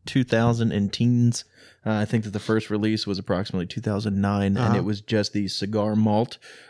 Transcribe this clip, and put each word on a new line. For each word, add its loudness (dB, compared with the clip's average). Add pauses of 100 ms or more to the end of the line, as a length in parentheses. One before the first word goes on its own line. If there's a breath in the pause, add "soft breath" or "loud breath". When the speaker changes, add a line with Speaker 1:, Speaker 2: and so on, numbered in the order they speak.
Speaker 1:
two 0
thousand 2
and 0
teens. 2 (400 soft breath)
Uh, 0
I 0
think 0
that -10
the -6
first 0
release -2
was -2
approximately -4
two -10
thousand -2
nine, 2
and -2
Speaker 2:
Uh-huh. 2
Speaker 1:
it 0
was -4
just -2
the -2
cigar -2
malt. 2 (320 loud breath)